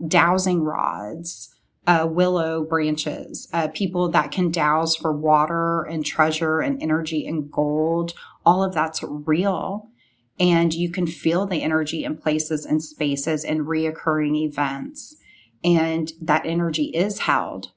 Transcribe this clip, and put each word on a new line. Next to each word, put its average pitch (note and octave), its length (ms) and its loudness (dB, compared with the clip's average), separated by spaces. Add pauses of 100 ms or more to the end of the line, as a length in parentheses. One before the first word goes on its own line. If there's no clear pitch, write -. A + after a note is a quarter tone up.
dowsing F3+ 580 4
rods, D3+ 920 -4 (320)
uh, E3 240 4
willow E3 540 2
branches, D#3 880 -2
uh, E3 160 0
people F3+ 400 0
that D3+ 240 2
can F3+ 180 2
douse D#3+ 460 2
for D#3+ 160 -2
water D3+ 680 2
and D#3+ 220 -6
treasure D#3 540 2
and C#3 240 -2
energy D#3 460 -2
and D3 200 -4
gold. D#3 640 0 (320)
All F#3 200 4
of F#3 100 -2
that's D#3 300 -2
real. D#3+ 840 -2 (520)
And E3+ 340 4
you E3+ 160 -2
can F3 160 -2
feel F3 400 0
the F3 160 -2
energy D#3 400 -2
in C3+ 140 -4
places D3+ 500 -2
and D3+ 160 2
spaces D3 640 -2
and D#3 220 -2
reoccurring D#3 720 0
events. D3 760 -4 (480)
And E3 480 2 (100)
that D#3 240 0
energy E3 420 -2
is F#3+ 340 -2
held. G#2 560 -2